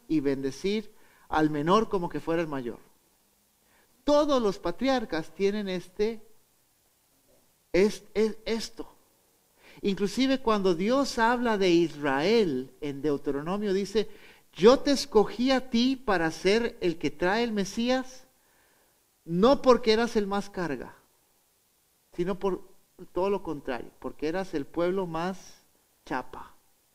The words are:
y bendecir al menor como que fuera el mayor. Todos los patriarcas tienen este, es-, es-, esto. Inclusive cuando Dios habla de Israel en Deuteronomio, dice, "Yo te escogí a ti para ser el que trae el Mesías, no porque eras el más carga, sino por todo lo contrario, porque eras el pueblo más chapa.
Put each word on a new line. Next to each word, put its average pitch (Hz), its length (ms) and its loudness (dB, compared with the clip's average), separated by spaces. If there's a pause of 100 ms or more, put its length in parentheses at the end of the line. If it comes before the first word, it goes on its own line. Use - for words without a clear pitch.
y 156 120 0
bendecir 139 720 -2 (380)
al 156 200 2
menor 170 400 2
como 180 200 -2
que 147 100 -8
fuera 165 220 -2
el 165 60 -6
mayor. 131 320 -8 (1200)
Todos 294 380 4
los 202 180 0
patriarcas 226 720 -2
tienen 202 360 -2
este, 208 520 -4 (1500)
es-, 202 320 2 (100)
es-, 214 320 0
esto. - 460 -8 (920)
Inclusive 208 600 0
cuando 196 340 2
Dios 240 420 0
habla 233 400 2
de 190 120 2
Israel 151 1120 2
en 139 200 -8
Deuteronomio, 151 720 -2
dice, 196 360 -2 (440)
"Yo 233 260 8
te 285 120 0
escogí 240 600 2
a 254 180 0
ti 247 260 2
para 170 360 0
ser 214 500 0
el 170 160 0
que 147 140 -2
trae 196 320 0
el 233 80 -2
Mesías, 233 760 -4 (1000)
no 185 360 4
porque 233 300 4
eras 226 240 0
el 202 120 0
más 202 220 -4
carga, 147 460 -8 (1160)
sino 175 260 -4
por - 360 -4 (360)
todo 185 180 -2
lo 196 140 -2
contrario, 139 560 -8
porque 135 280 -6
eras 185 260 -4
el 143 120 -4
pueblo 180 420 -2
más 170 560 -8 (420)
chapa. - 500 -10 (400)